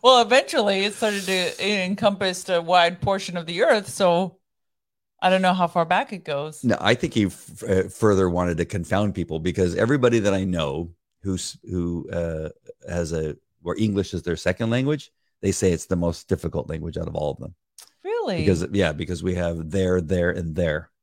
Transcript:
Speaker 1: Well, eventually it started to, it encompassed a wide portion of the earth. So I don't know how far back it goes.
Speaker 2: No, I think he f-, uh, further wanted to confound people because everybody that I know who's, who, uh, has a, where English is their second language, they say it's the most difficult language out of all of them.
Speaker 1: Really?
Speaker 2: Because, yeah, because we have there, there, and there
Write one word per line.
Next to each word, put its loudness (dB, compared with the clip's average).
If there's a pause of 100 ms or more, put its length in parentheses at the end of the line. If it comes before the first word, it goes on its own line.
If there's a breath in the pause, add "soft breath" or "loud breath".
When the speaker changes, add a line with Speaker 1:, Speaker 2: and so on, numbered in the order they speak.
Speaker 1:
Well, 8
eventually 2
it -2
started -2
to, -2
it -2 (260)
encompassed -2
a 2
wide 2
portion -2
of -6
the -2
earth. 2
So 2 (800)
I 4
don't 4
know 4
how 2
far 0
back 0
it -12
goes. -6
Speaker 2:
No, 4
I 4
think -4
he 2
f-, -10
uh, 2
further 4
wanted 0
to 0
confound -2
people -4
because 0
everybody 4
that 2
I 0
know -4 (320)
who's, -6
who, -4
uh, -4 (380)
has -2
a, -4 (260)
where -4
English 0
is -6
their -4
second -2
language, -2 (300)
they 0
say 2
it's -4
the -2
most -2
difficult -4
language -8
out -6
of -12
all -2
of -8
them. -14 (480)
Speaker 1:
Really? -4
Speaker 2:
Because, 2
yeah, 2
because -6
we -2
have -4
there, 0
there, 0
and -4
there -2 (120)